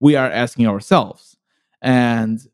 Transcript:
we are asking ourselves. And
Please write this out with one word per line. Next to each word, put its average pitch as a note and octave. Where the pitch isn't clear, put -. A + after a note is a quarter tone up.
we C#3+
are C3
asking A#2
ourselves. G#2
And A#2